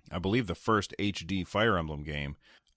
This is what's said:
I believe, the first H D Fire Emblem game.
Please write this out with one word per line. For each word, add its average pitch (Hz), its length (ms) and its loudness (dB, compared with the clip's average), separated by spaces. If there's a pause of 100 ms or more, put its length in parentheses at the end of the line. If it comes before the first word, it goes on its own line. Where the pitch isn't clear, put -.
(100)
I 90 80 -2
believe, 101 280 2
the 85 80 -2
first - 440 0
H 95 280 -2
D 92 180 0
Fire 104 320 2
Emblem 78 260 -2
game. 73 340 -6 (400)